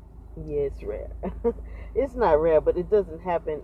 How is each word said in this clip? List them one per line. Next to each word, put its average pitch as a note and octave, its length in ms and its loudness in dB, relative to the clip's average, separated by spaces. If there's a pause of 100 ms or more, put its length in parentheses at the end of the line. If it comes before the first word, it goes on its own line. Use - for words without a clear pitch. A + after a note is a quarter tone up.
(360)
yeah, D3+ 260 -4
it's C#3 200 -6
rare. - 280 -8 (340)
<laughs> A#3 100 2 (400)
It's B3+ 200 0
not F3+ 260 6
rare, D#3+ 220 6
but D#3 160 2
it F3 120 -4
doesn't F3+ 300 2
happen E3 440 -2